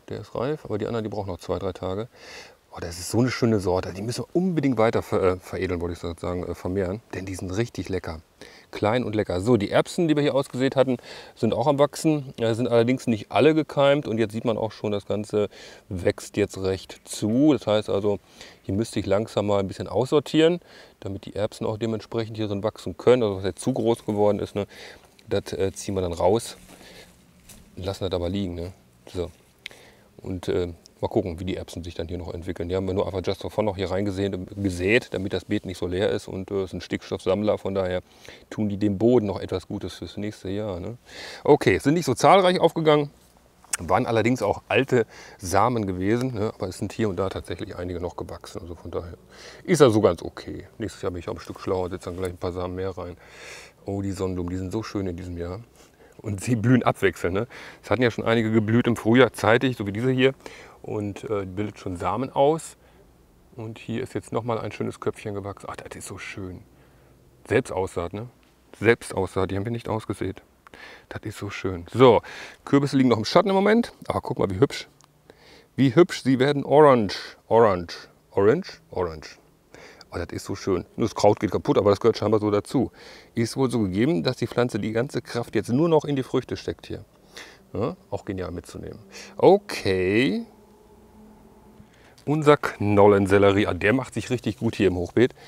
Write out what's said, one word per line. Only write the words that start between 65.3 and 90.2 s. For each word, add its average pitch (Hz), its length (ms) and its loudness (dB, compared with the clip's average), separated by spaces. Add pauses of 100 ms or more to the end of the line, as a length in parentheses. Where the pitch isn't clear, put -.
gewachsen. 98 360 -10
Ach, - 60 -12
das - 200 -16
ist - 100 -14
so 98 120 -14
schön. 90 440 -12 (840)
Selbstaussaat, 92 640 0
ne? 110 160 -8 (500)
Selbstaussaat, 95 720 2
die 95 60 -4
haben 98 80 -2
wir 117 80 -4
nicht 117 160 -8
ausgesät. 104 540 -6 (640)
Das - 140 -14
ist 110 160 -12
so 101 120 -8
schön. 90 420 -6
So, 113 300 8 (420)
Kürbisse 139 320 2
liegen 131 120 6
noch 110 100 4
im 110 60 -2
Schatten 185 240 4
im 190 60 2
Moment. 214 380 4 (140)
Aber - 140 -2
guck - 180 -6
mal, 98 120 2
wie 95 100 -4
hübsch. - 280 2 (840)
Wie 127 200 2
hübsch, - 280 4
sie 127 160 2
werden 139 260 2
orange. 135 720 4 (120)
Orange. 104 600 4 (220)
Orange? 117 500 2 (100)
Orange. 80 480 -6 (760)
Oh, - 40 -10
das 85 140 -6
ist - 140 -8
so 98 100 -8
schön. 90 300 -2 (120)
Nur 117 120 0
das - 60 -10
Kraut 107 260 4
geht 95 100 0
kaputt, - 280 0
aber 101 120 6
das 98 100 4
gehört 113 160 4
scheinbar 107 240 2
so 104 100 0
dazu. 104 420 0 (420)
Ist 117 220 -2
wohl 131 140 0
so 123 100 0
gegeben, 113 420 2
dass 135 140 -2
die 120 100 -4
Pflanze 123 320 -2
die 107 140 -4
ganze 123 280 -2
Kraft - 340 -6
jetzt 107 160 -2
nur 147 180 2
noch 156 160 4
in 147 120 -2
die 131 60 0
Früchte - 340 -4
steckt - 300 -8
hier. 92 180 -12 (680)
Ja, 131 220 -4 (140)
auch - 140 -8
genial 92 260 -6
mitzunehmen. 85 480 -12 (380)
Okay. 131 1080 2 (1800)